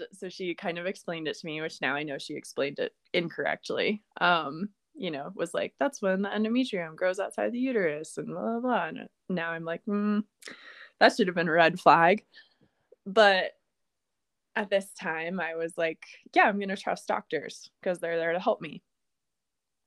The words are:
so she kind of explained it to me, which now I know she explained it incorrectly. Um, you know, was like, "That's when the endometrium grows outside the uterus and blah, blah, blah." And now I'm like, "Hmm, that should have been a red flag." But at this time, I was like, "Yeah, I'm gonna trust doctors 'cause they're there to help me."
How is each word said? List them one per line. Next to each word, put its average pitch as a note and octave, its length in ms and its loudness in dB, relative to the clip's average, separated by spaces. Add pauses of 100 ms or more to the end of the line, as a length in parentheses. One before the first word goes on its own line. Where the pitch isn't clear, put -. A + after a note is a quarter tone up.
(120)
so F#3+ 180 -12
she F3+ 240 -6
kind E3+ 240 -6
of F3 80 -8
explained E3+ 420 -6
it - 100 -4
to - 80 -14
me, D#3 140 -8
which D#3+ 220 -8
now C3+ 120 0
I D3 100 -4
know D3 140 -6
she D3+ 180 -10
explained - 420 -4
it - 160 -4 (180)
incorrectly. E3+ 880 -2 (180)
Um, E3 500 0 (240)
you G3+ 160 -6
know, D3+ 240 -8
was E3+ 200 -4
like, - 260 -4
"That's C#4 220 -2
when F#3+ 200 0
the G3+ 80 -4
endometrium G#3+ 640 -2
grows F#3 240 -2
outside G#3+ 320 -2
the A#3+ 80 -4
uterus F3+ 580 -2
and D3+ 100 -8
blah, E3 140 -8
blah, A3+ 180 -4
blah." A#3 280 0
And - 200 -12 (200)
now E3 240 -4
I'm E3 120 -8
like, E3 200 -6
"Hmm, G#3 360 0 (800)
that A#3+ 160 8
should G3+ 120 4
have F3+ 80 -4
been E3+ 120 2
a D#3 40 2
red E3 280 6
flag." E3+ 440 8 (800)
But G3 460 6 (1040)
at G#3 140 -4
this G3 240 0
time, E3+ 460 -6
I E3 160 -4
was E3 220 -6
like, E3 260 -2 (300)
"Yeah, F4+ 100 8
I'm G#3 160 4
gonna G3 160 -4
trust F#3+ 320 -4
doctors - 600 -4 (120)
'cause F3+ 180 -2
they're E3 180 -2
there E3 140 0
to F3 80 -2
help G#3+ 200 0
me." E3 220 -12 (1040)